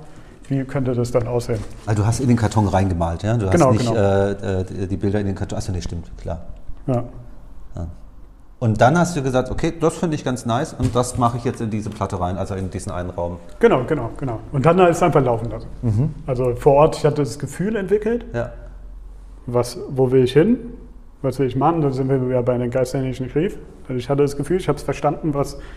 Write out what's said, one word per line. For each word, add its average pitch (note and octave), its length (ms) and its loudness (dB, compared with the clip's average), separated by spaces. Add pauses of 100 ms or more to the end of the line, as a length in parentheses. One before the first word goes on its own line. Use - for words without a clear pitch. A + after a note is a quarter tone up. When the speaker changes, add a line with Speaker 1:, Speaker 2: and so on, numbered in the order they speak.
(460)
Speaker 1:
wie C3+ 160 0
könnte C3 320 -2
das A#2+ 160 0
dann A#2+ 160 2
aussehen? A#2+ 320 -2 (260)
Speaker 2:
Also G#2 160 2
du G2+ 60 4
hast A2+ 140 0
in C3+ 60 2
den A#2+ 100 6
Karton G#2+ 300 2
reingemalt, E2+ 540 0
ja? A2+ 160 0
Du G#2+ 80 0
hast F#2 60 0
Speaker 1:
Genau, B2+ 200 6
Speaker 2:
nicht, A2+ 140 2
Speaker 1:
genau. A2+ 100 0
Speaker 2:
äh, G2 360 4 (300)
äh, - 20 0
die, F#2+ 240 -6
die F#2 100 -2
Bilder G2 220 0
in G2+ 80 -2
den F#2+ 80 -2
Karton, G2+ 240 -4
achso, G#2+ 120 -4
nee, F2 100 -2
stimmt, E2+ 360 -6
klar. F2 240 -8 (460)
Speaker 1:
Ja. A#2+ 160 0 (720)
Speaker 2:
Ja. F2 120 -8 (720)
Und A2 200 2
dann B2+ 180 6
hast E3+ 200 2
du C#3 40 -2
gesagt, B2+ 300 0
okay, D#3+ 260 0
das D#3+ 200 2
finde D3+ 180 -2
ich - 80 -6
ganz B2 220 -4
nice B2 280 -2
und B2 220 0
das A#2+ 220 0
mache A#2+ 200 2
ich A#2+ 60 -8
jetzt A#2+ 160 -2
in A2+ 100 -4
diese G#2+ 200 -4
Platte G2 320 -4
rein, F2+ 160 -2
also F#2+ 180 -4
in F#2+ 160 -4
diesen - 220 -6
einen F2+ 160 -6
Raum. F2 280 -4 (220)
Speaker 1:
Genau, E3 260 6
genau, B2 320 -2
genau. A#2+ 220 -4 (140)
Und C3 120 2
dann E3+ 140 6
ist F3 180 8
es - 60 2
einfach D#3 180 6
laufen A#2 280 0
lassen. - 180 -10 (140)
Speaker 2:
Mhm. A#2+ 320 2 (120)
Speaker 1:
Also B2 300 0
vor C#3 200 6
Ort, D#3 200 6
ich - 100 -2
hatte D3 180 2
das - 160 -6
Gefühl G3 360 -4
entwickelt, G#3+ 580 0
Speaker 2:
Ja. A#2+ 180 -4 (960)
Speaker 1:
was, A#2+ 300 0 (120)
wo C3 220 2
will C3 120 6
ich B2 100 2
hin, G#3 260 6 (600)
was C3 180 -4
will C3+ 80 2
ich A#2+ 100 -2
machen, D#3 240 2
dann C#3 100 2
sind C3 180 -2
wir C3 160 2
wieder B2+ 180 0
bei B2 140 2
den A#2+ 140 -2
Geistern, C3 320 0
die C3 60 -2
ich B2 100 -6
nicht B2+ 160 -4
rief. F#3 220 0 (300)
Also B2+ 100 -4
ich A#2+ 120 -6
hatte C#3+ 120 2
das C#3 160 2
Gefühl, E3+ 200 0
ich F#3 120 -2
hab's C#3 140 0
verstanden, D3 500 -2
was, C#3 240 -2 (200)